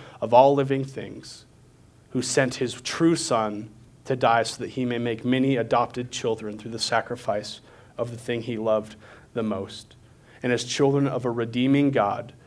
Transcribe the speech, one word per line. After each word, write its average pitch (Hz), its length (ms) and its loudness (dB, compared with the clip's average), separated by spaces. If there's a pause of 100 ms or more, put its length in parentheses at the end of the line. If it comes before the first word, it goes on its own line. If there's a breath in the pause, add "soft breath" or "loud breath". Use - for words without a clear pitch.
(200 loud breath)
of 117 140 0
all 135 200 10
living 135 300 0
things - 600 -14 (640)
who 131 100 -2
sent 127 360 0
his 120 260 -4
true 165 340 2
Son 110 540 -2 (340)
to 131 100 -2
die 117 280 4
so - 200 -6
that 92 80 -8
he 127 140 -4
may 120 140 -2
make 117 260 -4
many 131 320 2
adopted 120 540 0
children 110 480 -4
through 113 140 -12
the 117 60 -10
sacrifice - 840 -2 (360 loud breath)
of - 140 -4
the 117 80 -12
thing 120 240 -4
he 117 160 -6
loved 107 380 0 (360 loud breath)
the 117 100 -2
most. 98 520 -6 (480 soft breath)
And 123 100 0
as 113 120 0
children 139 440 2
of 120 160 -4
a 123 60 0
redeeming 123 640 2
God, 101 420 0 (120)